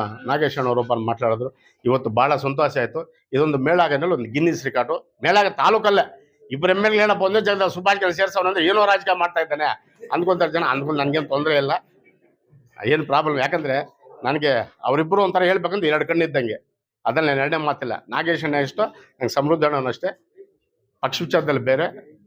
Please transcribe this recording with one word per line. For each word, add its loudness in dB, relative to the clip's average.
ನಾಗೇಶ್ -2
ಅಣ್ಣವ್ರು 0
ಓಪನ್ -2
ಮಾತಾಡಿದ್ರು. -2
ಇವತ್ತು 0
ಭಾಳ 2
ಸಂತೋಷ -2
ಆಯ್ತು. -6
ಇದೊಂದು 0
ಮೇಳಾಗನಲ್ಲಿ 2
ಒಂದು -4
ಗಿನ್ನಿಸ್ 0
ರೆಕಾರ್ಡು. -4
ಮೇಳಾಗ 4
ತಾಲೂಕಲ್ಲೇ 2
ಇಬ್ರು 2
ಎಮ್ 0
ಎಲ್ 2
ಎ 4
ಏನಪ್ಪ 4
ಒಂದೇ 2
ಜಾಗದಲ್ಲಿ 0
ಸುಭಾಷ್ 0
ಗೆ 2
ಸೇರ್ಸೋಣ 0
ಅಂದ್ರೆ 0
ಏನೋ 4
ರಾಜಕೀಯ 2
ಮಾಡ್ತಾ -2
ಇದ್ದಾನೆ -2
ಅಂದ್ಕೊಂತಾರೆ 2
ಜನ. -2
ಅಂದ್ಕೊಂಡು -2
ನನ್ಗೇನು 0
ತೊಂದ್ರೆ 0
ಇಲ್ಲ, 0
ಏನು 2
ಪ್ರಾಬ್ಲಮ್. 0
ಯಾಕಂದ್ರೆ -2
ನನಗೆ 0
ಅವರಿಬ್ರು 2
ಒಂಥರ 2
ಹೇಳ್ಬೇಕಂದ್ರೆ 0
ಎರಡು 0
ಕಣ್ಣು 0
ಇದ್ದಂಗೆ. -4
ಅದ್ರಲ್ಲಿ 0
ನಾನು 0
ಎರಡನೇ -2
ಮಾತಿಲ್ಲ. -4
ನಾಗೇಶ್ -2
ಅಣ್ಣ -2
ಇಷ್ಟ, -2
ನಂಗೆ -6
ಸಮೃದ್ಧ 0
ಅಣ್ಣನೂ 0
ಅಷ್ಟೇ. -8
ಪಕ್ಷ -4
ವಿಚಾರದಲ್ಲಿ 0
ಬೇರೆ, 0